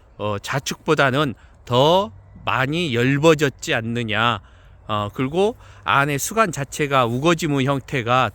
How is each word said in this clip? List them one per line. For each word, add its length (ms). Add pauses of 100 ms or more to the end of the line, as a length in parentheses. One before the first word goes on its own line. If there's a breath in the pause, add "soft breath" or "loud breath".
(180 soft breath)
어, 220
좌측보다는 960 (300 soft breath)
더 460 (340)
많이 500
엷어졌지 800
않느냐. 640 (480 soft breath)
어, 260
그리고 440 (260 loud breath)
안에 340
수간 360
자체가 540
우거지무 560
형태가 720